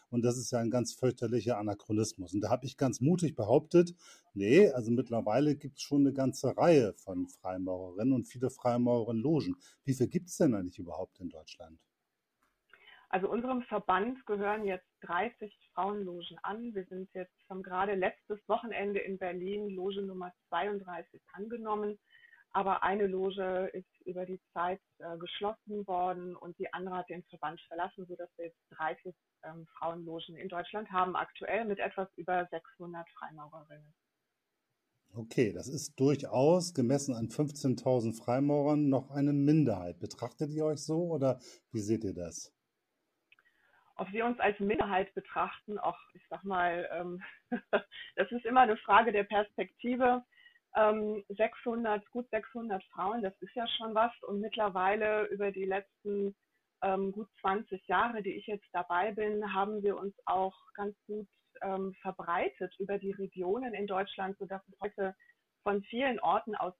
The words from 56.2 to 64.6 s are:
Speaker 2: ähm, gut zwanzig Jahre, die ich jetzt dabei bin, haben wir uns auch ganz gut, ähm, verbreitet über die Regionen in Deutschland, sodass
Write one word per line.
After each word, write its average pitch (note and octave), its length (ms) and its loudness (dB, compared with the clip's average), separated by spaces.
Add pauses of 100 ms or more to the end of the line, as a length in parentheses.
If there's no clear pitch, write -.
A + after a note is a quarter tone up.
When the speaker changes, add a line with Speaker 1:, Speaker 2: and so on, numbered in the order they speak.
Speaker 2:
ähm, G3 300 0
gut G#3+ 160 -8 (120)
zwanzig G3 460 -2
Jahre, G#3+ 340 2
die G3 120 -4
ich - 160 -10
jetzt G3+ 240 -8
dabei F3+ 400 0
bin, G#3 420 -2
haben G#3 300 0
wir G3+ 120 2
uns G3 200 -8 (100)
auch F#3+ 300 0 (180)
ganz G3+ 220 -6 (100)
gut, G#3 220 -8 (340)
ähm, F#3+ 400 -4
verbreitet F#3 800 -4
über G3+ 180 -4
die F#3+ 140 -4
Regionen G3 640 -4
in G3+ 120 -4
Deutschland, G3 520 -4
sodass F#3+ 280 -8